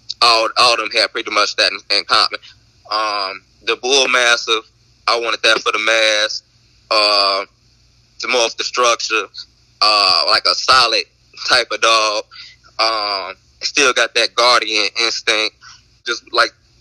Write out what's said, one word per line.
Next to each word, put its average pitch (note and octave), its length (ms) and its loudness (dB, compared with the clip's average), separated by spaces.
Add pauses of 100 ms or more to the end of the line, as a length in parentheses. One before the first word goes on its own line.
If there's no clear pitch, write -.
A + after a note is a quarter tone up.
(220)
all, A2+ 340 2
all A#2+ 180 4
of A2+ 60 -2
them G#2+ 120 -6
had G#2 200 0
pretty A2 180 -8
much G#2 260 0
that G2 160 0
in, G2+ 260 -4
in F#2 60 -6
common. G#2+ 340 -2 (520)
Um, G#2 520 -4 (220)
the A2+ 100 -2
Bull C3 320 0
Mastiff, A#2+ 580 0 (440)
I A#2 100 0
wanted A2+ 240 -4
that A2 180 2
for A#2 120 -4
the A2 80 -2
mass. A2 600 0 (460)
Uh, G2+ 560 2 (800)
the A2+ 60 -6
more B2 180 2
of A2+ 100 -6
the A2 60 -8
structure, A2+ 600 -2 (580)
uh, G2 460 2
like G#2+ 160 0
a F2+ 100 0
solid A#2 480 2 (460)
type B2 240 2
of G#2+ 80 -6
dog. A2 440 2 (540)
Um, G#2 560 -4 (280)
still C3+ 320 0
got A#2 200 0
that A2+ 200 -2
guardian A2+ 520 2 (140)
instinct, A2 560 -4 (500)
just A#2+ 260 -8
like, A#2 180 2 (300)